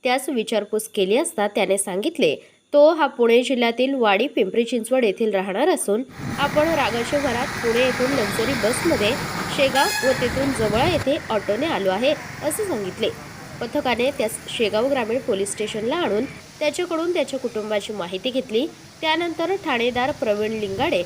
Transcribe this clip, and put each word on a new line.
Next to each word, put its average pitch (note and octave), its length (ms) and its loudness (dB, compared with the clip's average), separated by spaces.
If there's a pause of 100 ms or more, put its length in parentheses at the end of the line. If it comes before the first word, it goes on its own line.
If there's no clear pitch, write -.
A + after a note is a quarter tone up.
त्यास C4 260 0
विचारपूस G#3+ 580 -2
केली G3 300 2
असता A3 300 0
त्याने G3 300 2
सांगितले, G3+ 580 0 (380)
तो D4 200 10
हा D#4 140 2
पुणे A#3+ 360 4
जिल्ह्यातील A#3+ 500 2
वाडी A3+ 340 4
पिंपरी G#3+ 360 0
चिंचवड A#3+ 420 0
येथील G#3 280 0
राहणार G3 360 0
असून, B3 340 0 (360)
आपण D4 280 2
रागाच्या B3 520 0
भरात C4 280 -2
पुणे A#3 380 0
येथून B3+ 260 0
लक्झरी A3+ 400 0
बसमध्ये A#3 580 0 (460)
शेगाव C4+ 540 2
व - 20 4 (100)
तेथून C4 300 0
जवळा A3 360 2
येथे D#4 300 0 (120)
ऑटोने G#3+ 360 0
आलो G#3+ 240 0
आहे A#3 220 2 (320)
असे G4 240 -2
सांगितले. G#3+ 420 -2 (520)
पथकाने B3 500 0
त्यास A3 200 -2 (260)
शेगाव G#3+ 320 2
ग्रामीण A#3+ 280 0
पोलीस G3+ 340 -2
स्टेशनला A3 440 -4
आणून B3+ 300 0 (340)
त्याच्याकडून E4+ 540 -2
त्याच्या C4+ 260 -2
कुटुंबाची G#3+ 540 -4
माहिती F#3+ 360 -6
घेतली. B3 380 0 (340)
त्यानंतर E4 540 -2
ठाणेदार B3 560 0
प्रवीण G#3+ 400 -2
लिंगाडे A3 540 -2